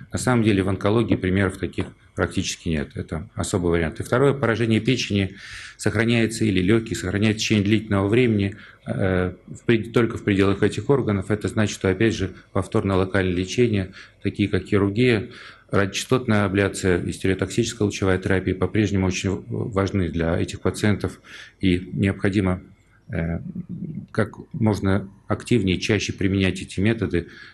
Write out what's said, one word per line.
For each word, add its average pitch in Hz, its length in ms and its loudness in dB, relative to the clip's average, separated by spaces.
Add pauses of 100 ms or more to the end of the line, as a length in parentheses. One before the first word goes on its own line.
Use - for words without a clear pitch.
(120)
На 95 60 -4
самом 120 260 2
деле 98 200 4
в 98 60 0
онкологии 101 460 2
примеров 95 420 0
таких 98 280 -6 (300)
практически 87 540 -2
нет. 76 260 -2
Это 85 400 -8
особый 87 360 0
вариант. 82 280 0
И - 40 -8
второе, 131 300 2
поражение 113 460 0
печени 104 560 0 (420)
сохраняется 113 680 0
или 98 180 2
лёгких 113 360 2
сохраняется 101 420 0
в - 40 -4
течение 107 220 2
длительного 101 420 2
времени, 104 480 2 (320)
э, 92 460 0 (120)
в - 200 -18
пред-, 113 260 2
только 117 260 2
в - 60 -12
пределах 98 400 4
этих 104 260 0
органов. 104 400 0
Это 104 180 -2
значит, 104 280 -2
что, - 140 0
опять 95 260 2
же, 92 160 -4 (200)
повторное 98 440 0
локальное 92 400 0
лечение, 98 560 0 (320)
такие 98 260 0
как 92 160 -2
хирургия, 107 640 2 (400)
радиочастотная 104 760 2
абляция 95 560 2
и 95 100 -4
стереотоксическая 98 720 0
лучевая 95 320 2
терапия 92 380 0
по-прежнему 98 520 0
очень 90 220 -2
в-, 80 420 -4
важны 95 380 0
для 82 300 0
этих - 220 -6
пациентов. 95 580 0 (420)
И 92 320 2
необходимо, 95 680 0 (500)
э, 85 280 -4 (720)
как - 240 -2 (180)
можно 101 560 0 (180)
активнее, 95 520 0
чаще - 340 0
применять 95 480 0
эти - 180 -8
методы. 92 480 0 (260)